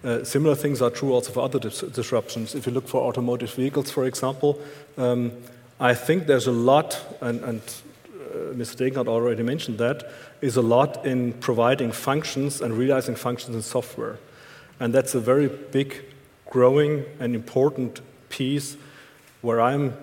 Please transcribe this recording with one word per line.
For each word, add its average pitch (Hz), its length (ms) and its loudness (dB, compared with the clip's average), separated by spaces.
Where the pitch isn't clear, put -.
Uh, 117 220 -2
similar 147 320 4
things 143 260 0
are 120 80 4
true 135 220 -2
also 123 200 2
for 123 100 -2
other 131 180 0
dis-, 110 220 -6
disruptions. 120 760 -4
If 131 100 -6
you 123 60 0
look 127 160 -2
for 131 140 0
automotive 120 520 0
vehicles, 135 380 -2
for 131 140 0
example, 135 520 0
um, 123 360 0
I 123 120 6
think 160 320 0
there's 131 220 4
a 123 60 2
lot, 135 440 4
and, 120 240 -4
and, 113 180 -6
uh, 139 480 -10
Mister 117 240 -8
Degenhardt 127 300 0
already 117 360 2
mentioned 123 340 -4
that, 120 320 -2
is 127 160 0
a 127 60 4
lot 120 440 4
in 127 280 0
providing 120 580 2
functions 139 720 -2
and 113 160 -2
realizing 131 380 2
functions 123 400 -6
in 113 60 -4
software. 113 580 -6
And 117 140 0
that's 131 220 2
a 123 40 4
very 131 280 4
big, - 580 -4
growing, 139 540 4
and 123 160 -2
important 131 640 0
piece 139 480 -4
where 117 180 2
I'm 131 440 2